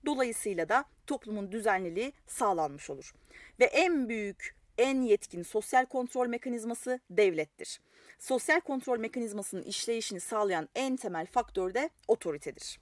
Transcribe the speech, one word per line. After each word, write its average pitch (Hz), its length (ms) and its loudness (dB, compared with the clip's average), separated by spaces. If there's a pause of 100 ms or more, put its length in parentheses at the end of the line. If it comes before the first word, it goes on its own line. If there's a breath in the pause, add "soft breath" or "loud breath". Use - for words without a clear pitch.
Dolayısıyla 226 640 0
da 247 160 2 (220)
toplumun 208 460 -4
düzenliliği 202 600 0 (140)
sağlanmış 160 640 -2
olur. 139 240 -12 (460 loud breath)
Ve 247 40 10
en 302 440 4
büyük, 208 480 -6 (220)
en 262 240 4
yetkin 202 400 2
sosyal 254 440 2
kontrol 247 400 -2
mekanizması 240 760 -4 (100)
devlettir. 175 680 2 (380 loud breath)
Sosyal 302 420 2
kontrol 254 380 -2
mekanizmasının 220 640 -4
işleyişini 214 580 -4
sağlayan 196 540 0
en 262 220 0
temel 180 300 -4
faktör 190 480 0
de 285 160 0 (180)
otoritedir. - 720 -2